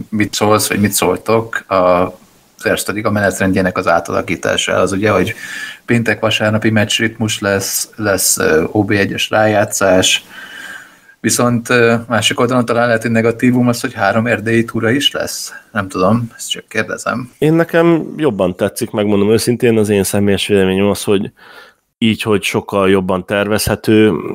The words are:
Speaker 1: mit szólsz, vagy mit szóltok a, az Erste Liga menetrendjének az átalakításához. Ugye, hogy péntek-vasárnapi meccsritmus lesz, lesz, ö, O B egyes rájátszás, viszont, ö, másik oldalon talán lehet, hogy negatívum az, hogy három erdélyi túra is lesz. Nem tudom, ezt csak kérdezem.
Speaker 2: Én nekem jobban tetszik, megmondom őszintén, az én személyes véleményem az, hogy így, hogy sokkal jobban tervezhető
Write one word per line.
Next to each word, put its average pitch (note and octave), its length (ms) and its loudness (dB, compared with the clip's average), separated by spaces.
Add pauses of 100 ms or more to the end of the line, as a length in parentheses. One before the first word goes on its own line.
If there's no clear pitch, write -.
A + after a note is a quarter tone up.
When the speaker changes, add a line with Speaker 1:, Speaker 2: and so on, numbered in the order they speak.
Speaker 1:
mit G#2 240 -2
szólsz, G#2+ 360 2
vagy G#2 100 -2
mit G2+ 120 2
szóltok G#2+ 760 -2
a, G2 80 -2
az F2+ 880 -2
Erste G2 260 -2
Liga G#2+ 200 -2
menetrendjének F#2+ 680 0
az F2+ 100 -2
átalakításához. F#2 1040 -2
Ugye, G#2 200 0
hogy G2 220 0 (520)
péntek-vasárnapi A2 840 0
meccsritmus A2 680 -2
lesz, - 560 -2
lesz, G2+ 420 0
ö, D#2+ 340 2
O G#2+ 120 2
B G2 80 -2
egyes G2 380 0
rájátszás, G#2 920 2 (960)
viszont, A#2+ 500 0
ö, A#2 260 4 (120)
másik A2+ 320 0
oldalon B2 260 2
talán A#2+ 200 0
lehet, A2+ 160 0
hogy A#2+ 100 -2
negatívum A#2 560 2
az, A#2+ 140 0
hogy B2 120 -6
három A2+ 340 0
erdélyi A2+ 360 0
túra A2+ 260 -2
is C#3+ 220 0
lesz. - 420 -8 (180)
Nem G2 160 -4
tudom, G#2 480 0
ezt - 140 -14
csak - 180 -8
kérdezem. A2 720 -6
Speaker 2:
Én D3+ 160 2
nekem E3 640 2
jobban G2 380 0
tetszik, G#2 360 -4
megmondom G#2 400 2
őszintén, A2+ 460 2
az G#2+ 120 2
én G2+ 140 2
személyes G2+ 440 0
véleményem F#2+ 400 2
az, G2+ 160 -2
hogy G2+ 280 0 (720)
így, A2 180 2
hogy G#2 220 0
sokkal G2 460 0
jobban F#2 360 0
tervezhető G#2+ 840 2 (260)